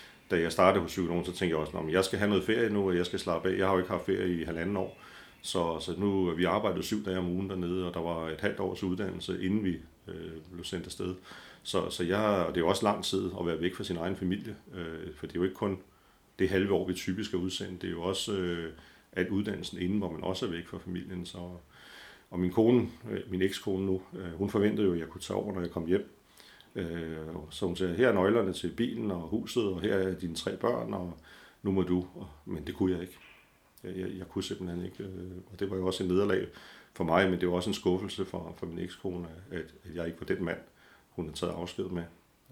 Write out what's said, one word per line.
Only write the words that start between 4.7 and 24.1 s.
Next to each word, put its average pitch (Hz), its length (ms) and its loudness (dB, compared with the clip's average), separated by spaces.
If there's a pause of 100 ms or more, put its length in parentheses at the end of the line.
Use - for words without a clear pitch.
år." 95 220 -4 (440)
Så, 85 380 0
så 87 180 -4
nu, 95 320 4
vi 82 140 2
arbejdede 95 380 2
syv 107 220 -2
dage 92 140 0
om 90 100 0
ugen 92 220 0
dernede, 90 380 -2
og 85 60 -8
der 87 60 -4
var 82 280 -2
et 80 120 -6
halvt 101 200 0
års 92 220 -2
uddannelse, 92 640 -2
inden 104 200 2
vi, 90 120 0 (320)
øh, 82 220 -10 (220)
blev 85 120 -12
sendt 85 220 -6
afsted. 92 280 -6 (480)
Så, 85 280 0
så - 140 -2
jeg, 92 160 2
og 98 340 4
det 90 60 4
er 82 40 4
jo 82 40 4
også 98 160 2
lang 101 200 4
tid 98 260 0 (100)
at 87 60 0
være 80 140 0
væk 87 140 0
fra 101 100 -8
sin 90 120 -4
egen 87 200 -2
familie, 98 400 -2 (180)
øh, 82 400 -8
for - 120 -12
det 80 100 -8
er 85 40 0
jo 90 40 4
ikke 95 100 0
kun 98 240 -2 (600)
det 92 100 4
halve 98 260 4
år, 90 120 2
vi 92 80 0
typisk - 400 -4
er 90 40 2
udsendt. 92 440 -4
Det 92 60 -4
er 87 40 -4
jo 82 100 -6
også, 95 340 0
øh, 85 360 -2 (400)
at 92 160 2
uddannelsen 98 500 -2
inden, 92 200 0
hvor 92 140 -2
man 78 120 -8
også 92 220 -2
er 98 40 -2
væk 85 160 -6
fra 90 120 -10
familien. 90 480 -8
Så, - 120 -12 (920)
og 87 100 -2
min 90 120 2
kone, 113 360 6 (220)
øh, 98 100 -4 (100)
min 92 120 0
ekskone 98 440 0
nu, 95 160 0 (120)